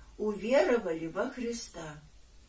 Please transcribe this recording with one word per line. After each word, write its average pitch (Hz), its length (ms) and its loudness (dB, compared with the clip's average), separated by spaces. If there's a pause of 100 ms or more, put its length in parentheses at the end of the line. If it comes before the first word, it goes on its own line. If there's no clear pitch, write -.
(180)
уверовали 214 880 2
во 226 240 -2
Христа, 170 720 -8 (460)